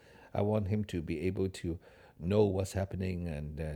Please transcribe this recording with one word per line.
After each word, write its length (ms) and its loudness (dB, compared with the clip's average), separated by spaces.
I 80 0
want 260 2
him 180 0
to 160 -4
be 200 -4
able 280 0
to 300 -6
know 240 6
what's 300 2
happening 540 -2
and, 340 -6
uh, 20 -4